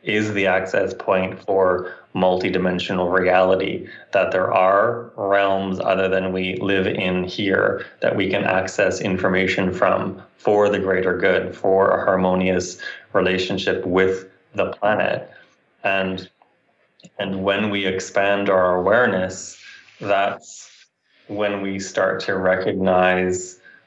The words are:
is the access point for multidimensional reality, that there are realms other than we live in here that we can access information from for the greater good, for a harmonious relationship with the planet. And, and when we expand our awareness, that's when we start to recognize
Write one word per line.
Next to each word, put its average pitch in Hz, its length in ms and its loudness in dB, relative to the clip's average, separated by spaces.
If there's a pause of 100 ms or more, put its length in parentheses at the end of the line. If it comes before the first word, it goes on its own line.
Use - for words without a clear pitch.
is 107 320 -2
the 98 120 0
access 95 460 0
point 92 460 -2
for 92 560 0 (200)
multidimensional 92 960 0
reality, 92 760 2 (240)
that 95 200 2
there 92 200 0
are 101 640 2
realms 98 640 0
other 95 280 0
than 92 240 0
we 92 240 -4
live 98 300 0
in 92 380 -2
here 101 640 0 (140)
that - 160 2
we 95 120 0
can 101 160 0
access 95 560 0
information 92 720 0
from 95 480 0 (160)
for 104 320 2
the 101 100 0
greater 92 380 0
good, 92 380 0
for 95 360 2
a 87 140 2
harmonious 92 760 0 (340)
relationship 92 760 0
with 95 400 0 (280)
the 101 180 -2
planet. 101 580 -2 (540)
And, 95 440 -2 (920)
and 95 260 -4
when 101 260 0
we 101 160 -2
expand 101 640 0
our 90 280 2
awareness, 95 840 0 (420)
that's - 840 -4 (420)
when 101 340 -2
we 98 160 -4
start 95 420 -2
to 98 160 -4
recognize 92 1200 2 (280)